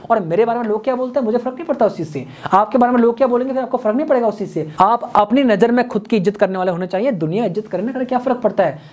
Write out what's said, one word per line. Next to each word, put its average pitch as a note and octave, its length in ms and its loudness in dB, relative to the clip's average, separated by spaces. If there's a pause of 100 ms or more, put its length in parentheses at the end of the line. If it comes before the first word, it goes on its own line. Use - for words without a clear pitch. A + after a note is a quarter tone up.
(100)
और A3+ 100 4
मेरे F3 240 2
बारे A#3 140 0
में A#3 80 -4
लोग G#3+ 180 -2
क्या C4 120 0
बोलते B3+ 240 -2
हैं A#3+ 60 0
मुझे A3+ 120 0
फर्क B3+ 160 -6
नहीं E4+ 120 -12
पड़ता A#3+ 200 2
उस F3+ 100 -2
चीज़ D#3+ 120 -6
से, C3 180 -8 (260)
आपके G#3+ 260 4
बारे A#3+ 140 4
में B3 80 4
लोग A#3 160 4
क्या C4+ 100 2
बोलेंगे B3 260 0
फिर C4 100 -2
आपको A#3 160 -2
फर्क A3 180 0
नहीं D4+ 100 -2
पड़ेगा B3 200 2
उस G#3+ 120 -2
चीज़ F3 120 -6
से। D#3 180 -4 (120)
आप G#3+ 360 2
अपनी G#3+ 280 4
नज़र A#3 280 4
में B3 160 2
खुद G#3 180 -4
की A#3 100 0
इज्जत G3+ 200 0
करने F#3+ 220 0
वाले F#3 120 0
होने F3 160 -2
चाहिए, G3+ 260 -2
दुनिया E3+ 320 -2
इज्जत G#3 240 -4
करने G#3 240 -4
का B3+ 120 -4
क्या B3 140 -2
फ़र्क B3 220 -2
पड़ता G3 240 2
है, D3 100 0 (180)